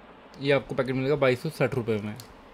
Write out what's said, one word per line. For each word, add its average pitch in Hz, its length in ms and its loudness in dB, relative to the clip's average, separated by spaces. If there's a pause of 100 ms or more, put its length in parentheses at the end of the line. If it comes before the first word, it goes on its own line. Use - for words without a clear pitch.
(400)
ये 139 120 2
आपको 139 220 2
पैकेट 131 200 0
मिलेगा 131 220 0
बाईस 131 260 4
सौ 160 80 -6
साठ 131 240 0
रुपये 113 240 -2
में। 104 180 -6 (360)